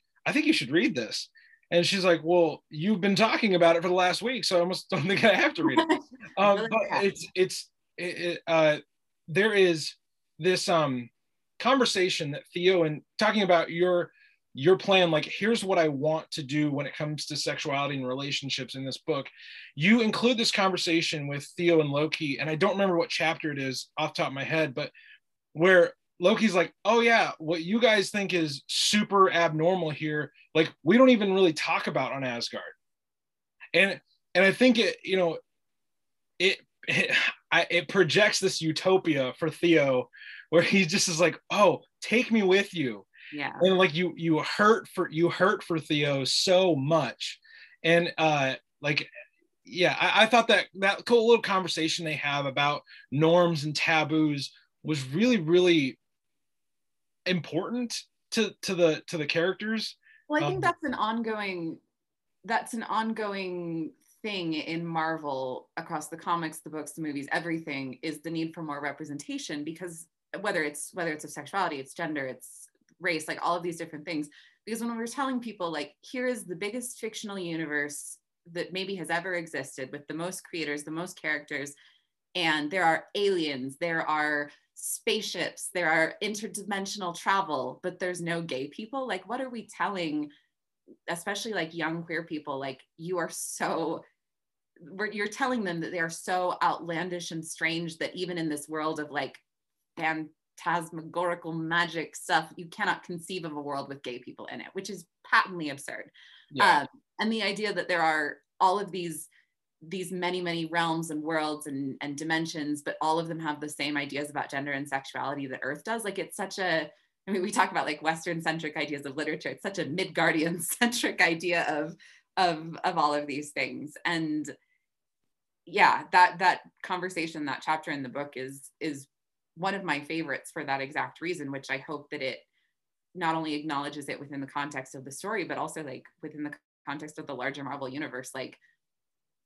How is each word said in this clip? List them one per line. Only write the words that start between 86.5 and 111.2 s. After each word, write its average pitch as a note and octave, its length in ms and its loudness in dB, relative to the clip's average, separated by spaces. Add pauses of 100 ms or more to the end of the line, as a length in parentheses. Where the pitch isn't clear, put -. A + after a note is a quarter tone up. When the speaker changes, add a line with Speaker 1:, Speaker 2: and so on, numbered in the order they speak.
Speaker 2:
travel, D#3 640 -2
but F3+ 160 -8
there's F3+ 220 -4
no E3+ 200 -2
gay D3 280 -6
people." B3+ 380 -8
Like, F#3 220 -6
what B3+ 120 -6
are C4 80 -8
we A#3 180 -12
telling, E3 640 -4 (760)
especially, G3+ 440 -6
like, E3 200 -4
young E3 300 -4
queer E3+ 200 -6
people? D3+ 360 -8
Like, C3+ 220 -10 (160)
you F3 200 -6
are E3+ 120 -4
so, E3 760 -4 (800)
we're, F#3+ 300 -8
you're G#3 160 -4
telling B3+ 380 -2
them E3+ 160 -4
that B2 100 -6
they F3 80 -6
are E3 100 -2
so F3+ 540 -2
outlandish E3+ 680 -2
and D#3+ 120 -8
strange E3 540 -4
that - 180 -6
even F3+ 220 -6
in D#3+ 120 -2
this D3 200 -6
world D#3 300 -4
of, C#3 120 -8
like, C3+ 260 -6 (600)
phantasmagorical E3 1600 -4
magic E3 640 -2
stuff, D#3+ 400 -2
you F3 80 -12
cannot F3+ 360 -4
conceive F3 440 -10
of D#3 80 -8
a D3 80 -8
world C#3 260 -6
with C#3 160 -14
gay B2 160 -10
people - 280 -16
in A#2+ 120 -12
it, - 140 -14
which F#3+ 160 -10
is F3+ 160 -12 (200)
patently F#3 440 0
absurd. - 420 -12 (400)
Speaker 1:
Yeah. D3 280 6
Speaker 2:
Um, C#3 80 -4 (340)
and A3 100 0
the A3 120 -2
idea G3 300 -2
that E3+ 140 -4
there F3 140 2
are D#3 380 0 (200)
all F#3 180 6
of F3 140 -4
these, E3+ 380 -8 (520)
these F3 300 -8
many, F3+ 300 -2
many E3+ 240 -4
realms E3 460 -2
and D3+ 120 -6